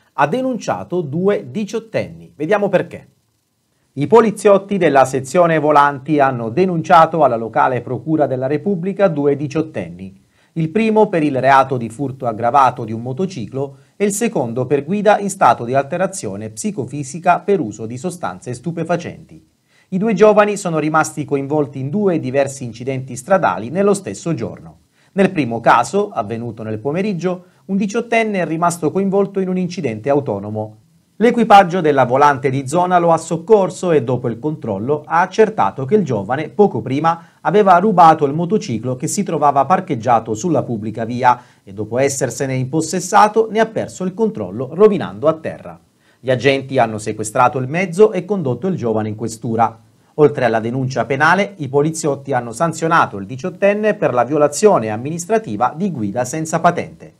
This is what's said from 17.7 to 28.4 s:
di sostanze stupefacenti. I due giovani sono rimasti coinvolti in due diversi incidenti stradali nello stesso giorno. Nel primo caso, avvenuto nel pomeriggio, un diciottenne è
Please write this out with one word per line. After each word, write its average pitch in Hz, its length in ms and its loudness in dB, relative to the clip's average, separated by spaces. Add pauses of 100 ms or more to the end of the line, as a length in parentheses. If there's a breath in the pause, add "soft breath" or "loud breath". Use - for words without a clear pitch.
di 117 120 -10
sostanze 120 560 -8
stupefacenti. 160 1000 -8 (380)
I 190 100 -2
due 220 160 0
giovani 208 420 6
sono 170 220 -2
rimasti 156 440 -2
coinvolti 139 540 -2
in 135 140 -6
due 185 280 0
diversi 131 440 -2
incidenti 127 520 -8
stradali 117 540 0
nello 196 240 2
stesso 160 400 -6
giorno. 87 460 -10 (320)
Nel 190 180 2
primo 127 300 -2
caso, 160 500 2
avvenuto 113 540 -6
nel 107 160 -6
pomeriggio, 175 640 -4 (200 soft breath)
un 196 120 -4
diciottenne 220 640 -2
è 170 60 0